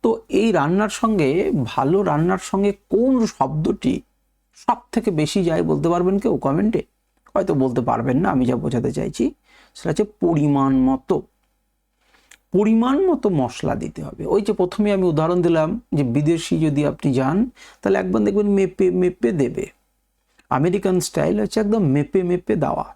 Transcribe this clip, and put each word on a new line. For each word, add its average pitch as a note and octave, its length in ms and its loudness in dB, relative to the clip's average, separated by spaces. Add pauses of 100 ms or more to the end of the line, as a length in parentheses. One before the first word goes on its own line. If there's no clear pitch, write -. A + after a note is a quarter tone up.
তো A3+ 80 0 (200)
এই G#3 220 2
রান্নার F3+ 380 2
সঙ্গে, G3+ 400 0 (360)
ভালো C#3 380 0
রান্নার E3+ 460 0
সঙ্গে G3 220 0 (180)
কোন A#3+ 240 2 (120)
শব্দটি - 680 -4 (600)
সব - 220 -4 (140)
থেকে A3+ 200 -2
বেশি D#3 320 -2
যায় E3+ 200 0
বলতে D#3 260 0
পারবেন F3 300 0
কেউ G3 180 -2
কমেন্টে? F#3+ 440 0 (540)
হয়তো F#3 180 0
বলতে C3 280 0
পারবেন A#2+ 360 -2
না, F3+ 120 0
আমি C3+ 160 0
যা B2 100 0
বোঝাতে B2 360 -4
চাইছি D3+ 320 -4 (520)
সেটা - 140 -6
হচ্ছে F3+ 160 0 (140)
পরিমাণ C#3+ 520 2 (180)
মতো, C3+ 260 -2 (1400)
পরিমাণ A3+ 440 2 (140)
মতো D4 200 0
মশলা C#3+ 460 -2
দিতে D3+ 280 -10
হবে। D3 220 -12
ওই G3+ 160 2
যে G#3 120 -2
প্রথমে F#3+ 400 0
আমি F#3+ 100 0
উদাহরণ E3+ 380 2
দিলাম E3 280 2 (240)
যে D3 100 0
বিদেশি D3+ 560 0
যদি D3 260 0
আপনি C#3+ 280 -2
যান, C3+ 240 2 (440)
তাহলে - 180 2
একবার F#3+ 240 0
দেখবেন G#3 240 2
মেপে F#3+ 440 2
মেপে F3+ 400 0
দেবে। C3+ 340 -2 (840)
আমেরিকান F#3 500 0
স্টাইল E3 400 -2
হচ্ছে G#3+ 200 -2
একদম G#3+ 240 0
মেপে C#3+ 400 2
মেপে F3+ 320 -2
দেওয়া। D3+ 300 -2 (100)